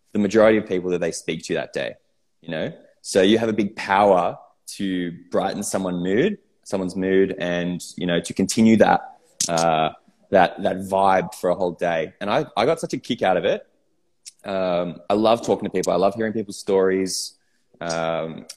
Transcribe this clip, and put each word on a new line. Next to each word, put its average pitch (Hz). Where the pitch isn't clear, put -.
the 104
majority 107
of 104
people 90
that 87
they 85
speak 82
to 87
that 71
day, 65
you 80
know? 87
So -
you 107
have 113
a 110
big 104
power 98
to 92
brighten 98
someone's 90
mood, 131
someone's 92
mood 95
and, 87
you 87
know, 85
to -
continue 113
that, 95
uh, 82
that, 92
that 98
vibe 95
for 90
a 87
whole 90
day. 82
And 101
I, 139
I 107
got 160
such -
a -
kick -
out 92
of 85
it. 170
Um, 90
I 101
love 110
talking 104
to 92
people. 90
I 87
love 98
hearing 110
people's 104
stories. 95
Um, 82